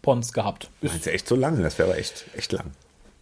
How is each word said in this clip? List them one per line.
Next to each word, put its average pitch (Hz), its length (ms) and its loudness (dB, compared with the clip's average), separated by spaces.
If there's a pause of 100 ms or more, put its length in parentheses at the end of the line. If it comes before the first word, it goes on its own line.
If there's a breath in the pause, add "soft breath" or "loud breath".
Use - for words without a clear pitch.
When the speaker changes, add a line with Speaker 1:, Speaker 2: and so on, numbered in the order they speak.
Speaker 1:
Pons 120 320 2
gehabt. - 360 -4 (120)
Bis - 100 -2
Speaker 2:
Meinst 82 140 -6
du 80 80 0
echt 92 140 -2
so 120 80 4
lange? 135 280 2
Das 76 160 0
wäre 90 100 4
aber 90 80 2
echt, - 280 -8 (100)
echt - 160 -6
lang. - 140 -4 (560)